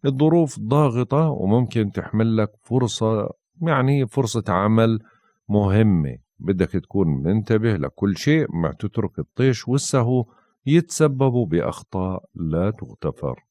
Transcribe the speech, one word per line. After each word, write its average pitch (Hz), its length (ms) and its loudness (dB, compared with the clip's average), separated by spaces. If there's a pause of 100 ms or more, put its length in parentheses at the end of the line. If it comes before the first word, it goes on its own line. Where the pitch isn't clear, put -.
الظروف 147 540 2
ضاغطة 131 680 2
وممكن 110 600 0
تحمل 110 460 0
لك 104 120 0 (120)
فرصة، 110 680 -2 (320)
يعني 139 460 2
فرصة 117 420 -2
عمل 110 500 2 (500)
مهمة، 98 680 2 (220)
بدك 92 320 0
تكون 95 360 -2
منتبه 104 680 0
لكل 90 420 -2
شيء، 147 380 0
ما 82 240 -2
تترك 101 400 -6
الطيش 123 480 -2
والسهو 127 580 0 (400)
يتسببوا 135 800 2
بأخطاء 90 760 -4 (120)
لا 85 360 -2
تغتفر. 67 800 -8